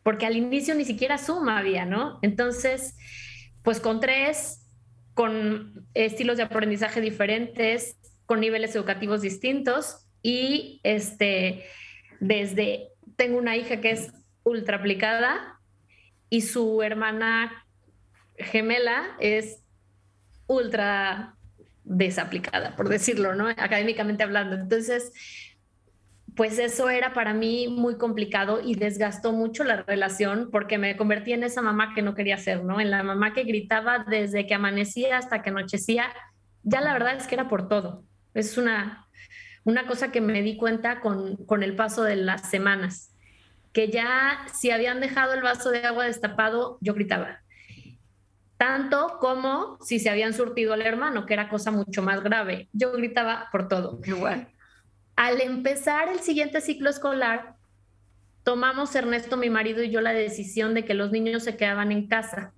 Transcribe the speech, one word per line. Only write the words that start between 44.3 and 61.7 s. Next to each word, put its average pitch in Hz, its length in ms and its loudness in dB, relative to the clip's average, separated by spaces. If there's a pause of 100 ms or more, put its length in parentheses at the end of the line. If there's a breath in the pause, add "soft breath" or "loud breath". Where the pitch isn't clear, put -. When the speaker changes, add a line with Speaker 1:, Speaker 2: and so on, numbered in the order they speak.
Speaker 1:
si 240 180 2
habían 247 280 0
dejado 262 360 0
el 262 60 -2
vaso 247 300 0
de 240 140 0
agua 240 200 2
destapado, 226 760 0
yo 202 140 0
gritaba. 190 440 -2 (1160 loud breath)
Tanto 277 640 0
como 269 600 -2
si 233 180 -2
se 220 100 0
habían 220 240 0
surtido 233 400 0
al 220 80 0
hermano, 226 440 -2
que 208 80 0
era 208 160 -2
cosa 214 220 -2
mucho 202 300 0
más 196 220 0
grave. 196 500 0
Yo 247 180 2
gritaba 233 600 -2
por 185 180 -2
todo. 180 360 -2
Speaker 2:
Igual. 190 440 -2 (680 soft breath)
Speaker 1:
Al 247 220 4
empezar 277 720 0
el 359 100 -2
siguiente 302 420 0
ciclo 285 280 0
escolar, 262 680 -2 (880)
tomamos 262 520 0
Ernesto, 233 420 0
mi 240 120 0
marido 220 320 0
y 233 80 0
yo 220 120 0
la 226 120 2
decisión 214 600 -2
de 226 100 2
que 214 100 -2
los 202 180 0
niños 226 320 0
se 226 120 -4
quedaban 208 360 0